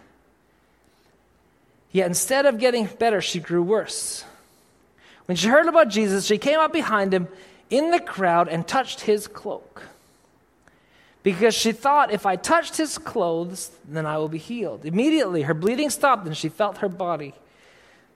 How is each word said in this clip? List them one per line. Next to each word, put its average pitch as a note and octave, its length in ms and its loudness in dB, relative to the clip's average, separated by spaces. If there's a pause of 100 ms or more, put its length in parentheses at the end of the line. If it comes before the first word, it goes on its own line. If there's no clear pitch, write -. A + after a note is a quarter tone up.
(1900)
Yet F3+ 140 2
instead C4 400 0
of A3+ 140 2
getting A#3+ 260 2
better, A3 340 0
she E3 200 -4
grew E3+ 240 0
worse. - 600 -4 (1040)
When F3+ 80 -2
she F3 140 0
heard D4+ 180 6
about D#4+ 220 6
Jesus, G3 360 0
she G#3 140 2
came D4 220 2
up D#4 120 2
behind G#3 400 0
him F3+ 140 0 (420)
in D#4 220 2
the E4+ 80 4
crowd F3 480 2
and E3 180 -4
touched - 360 -4
his G#3 260 0
cloak. - 560 -14 (1400)
Because G3+ 280 2
she A3+ 200 0
thought, C#4 400 2
"If G3+ 140 -2
I F#3 100 0
touched - 400 0
his D#4 200 -4
clothes, F3 760 -4 (160)
then D#3 180 -6
I D#3 120 -4
will D#3 100 -2
be D#3+ 100 -8
healed." E3+ 480 -8
Immediately, G3+ 560 0
her D3 100 0
bleeding A#3 380 0
stopped, A3 380 2
and D#3 80 -6
she D#3+ 120 -6
felt G3 280 -2
her G3+ 120 -2
body, E3+ 460 -6 (800)